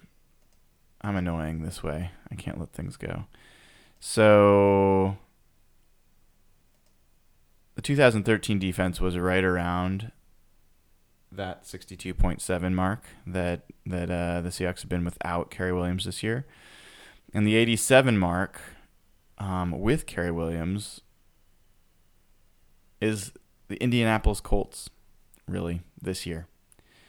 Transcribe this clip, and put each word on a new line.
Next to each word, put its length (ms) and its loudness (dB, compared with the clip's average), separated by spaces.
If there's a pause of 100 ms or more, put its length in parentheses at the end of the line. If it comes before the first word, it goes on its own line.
(1040)
I'm 140 -4
annoying 460 -4
this 200 -10
way. 300 -6 (200)
I 20 -10
can't 240 -10
let 140 -12
things 240 -12
go. 300 -10 (720)
So 1200 6 (2500)
the 60 -12
two 140 -2
thousand 280 6
thirteen 340 2
defense 420 -2
was 180 0
right 260 2
around 640 -2 (1200)
that 360 -10
sixty-two 480 -12
point 260 2
seven 340 -2
mark 300 -2 (220)
that, 380 -4 (220)
that, 240 -4
uh, 300 -2
the 100 -6
Seahawks 300 -4
have 80 -14
been 160 -2
without 460 -6
Cary 220 -4
Williams 320 -2
this 180 -10
year. 240 -4 (840)
And 140 2
the 100 4
eighty-seven 640 6
mark, 420 -2 (800)
um, 420 -4
with 260 0
Cary 240 -4
Williams 680 -6 (2000)
is 320 -4 (360)
the 80 -10
Indianapolis 640 0
Colts, 480 -4 (600)
really, 340 -6 (180)
this 240 -8
year. 220 -10 (640)